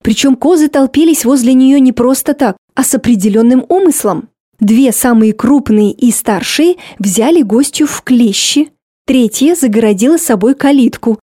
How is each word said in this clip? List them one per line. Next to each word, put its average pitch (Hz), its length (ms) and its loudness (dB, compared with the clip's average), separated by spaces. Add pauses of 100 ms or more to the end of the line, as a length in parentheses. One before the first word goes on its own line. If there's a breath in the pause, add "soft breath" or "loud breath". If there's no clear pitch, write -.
Причём 262 320 0
козы 302 320 0
толпились 285 580 0
возле 254 300 2
неё 262 240 4
не 262 120 2
просто 254 420 -2
так, 240 220 -2 (200)
а 262 80 -2
с - 100 -2
определённым 233 760 0
умыслом. 320 600 -2 (300)
Две 226 320 2
самые 220 420 0
крупные 214 580 0
и 240 200 0
старшие 302 640 -2 (240 loud breath)
взяли 226 420 0
гостью 254 460 -2
в - 160 -10
клещи, 247 680 0 (360)
третья 262 500 0
загородила 226 640 0
собой 240 360 -2
калитку, 262 680 0 (120)